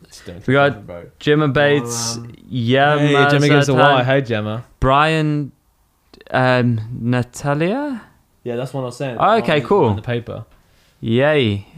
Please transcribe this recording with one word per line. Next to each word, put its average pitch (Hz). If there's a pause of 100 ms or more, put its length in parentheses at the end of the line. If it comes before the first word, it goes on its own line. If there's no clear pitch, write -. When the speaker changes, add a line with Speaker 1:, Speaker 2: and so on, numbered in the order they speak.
Speaker 1:
Just -
don't 87
Speaker 2:
We 120
got 131
Speaker 1:
bro. 87 (140)
Speaker 2:
Gemma 151
Bates. 123
Speaker 1:
Well, 117
um, 117 (140)
Speaker 2:
Yeah, 131
Speaker 1:
hey, 147 (160)
Gemma 143
gives 143
a 135
Speaker 2:
Mazatlan. 143
Speaker 1:
Y. 123
Hey, 135
Gemma. 110 (140)
Speaker 2:
Brian, 147 (800)
um, 123 (200)
Natalia? 151 (420)
Speaker 1:
Yeah, 120
that's 131
what 135
I 127
was 120
saying. 127
Speaker 2:
Oh, 202
okay, 165
Speaker 1:
On 143
the, -
Speaker 2:
cool. 196
Speaker 1:
on 104
the 104
paper. 120 (540)
Speaker 2:
Yay. 120 (100)